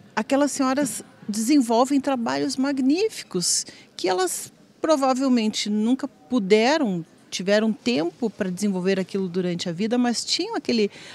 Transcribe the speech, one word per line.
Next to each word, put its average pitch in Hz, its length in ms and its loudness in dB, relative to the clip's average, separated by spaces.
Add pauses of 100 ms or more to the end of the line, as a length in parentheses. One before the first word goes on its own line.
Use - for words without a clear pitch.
(140)
aquelas 269 380 0
senhoras 269 500 -2 (260)
desenvolvem 240 720 2
trabalhos 269 560 -2
magníficos 269 1120 0 (300)
que 339 120 -2
elas 370 440 -2 (280)
provavelmente 262 880 2
nunca 220 380 0
puderam, 220 1000 2 (240)
tiveram 208 440 2
tempo 247 580 -2
pra 202 180 -6
desenvolver 185 520 0
aquilo 190 280 -4
durante 175 400 -4
a 175 40 -6
vida, 214 260 -2
mas 240 260 0
tinham 427 300 -4
aquele, 233 360 0 (240)